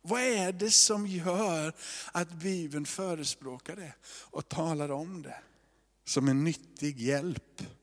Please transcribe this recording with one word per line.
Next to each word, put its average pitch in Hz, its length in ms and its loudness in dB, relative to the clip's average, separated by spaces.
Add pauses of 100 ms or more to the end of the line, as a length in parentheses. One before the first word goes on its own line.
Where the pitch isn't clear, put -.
Vad 226 180 0
är 208 320 2
det 202 180 0
som 208 360 6
gör 180 680 0 (400)
att 175 200 0
Bibeln 160 540 -2
förespråkar 156 880 -4
det 165 180 -14 (120)
och - 420 -10
talar 156 420 0
om 160 320 -6
det - 200 -14 (640)
som 139 240 4
en 139 160 6
nyttig 147 560 -2
hjälp? 139 640 -2 (200)